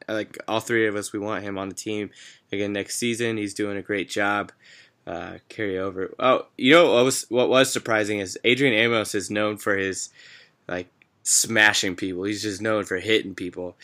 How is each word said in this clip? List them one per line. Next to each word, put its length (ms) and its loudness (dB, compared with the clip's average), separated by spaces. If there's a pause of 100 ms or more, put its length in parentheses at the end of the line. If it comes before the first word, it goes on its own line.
like, 300 -6 (100)
all 140 0
three 260 2
of 80 -2
us, 160 -6
we 80 -6
want 240 -6
him 140 -6
on 100 -6
the 80 -10
team 340 -6 (440)
again 180 -2
next 240 -4
season. 400 -2
He's 180 -6
doing 220 -4
a 60 -6
great 260 -4
job. 460 -2 (520)
Uh, 340 -10 (100)
carry 280 -6
over. 420 -6
Oh, 260 2 (120)
you 140 4
know 220 8
what 100 6
was, 240 0
what 220 2
was 200 4
surprising 500 -2
is 260 -8
Adrian 280 4
Amos 400 2
is 160 -4
known 280 -2
for 180 -2
his 340 -4 (580)
like, 200 -6 (360)
smashing 720 4
people. 280 -6
He's 180 -4
just 200 -6
known 240 -2
for 120 -4
hitting 380 0
people. 480 -10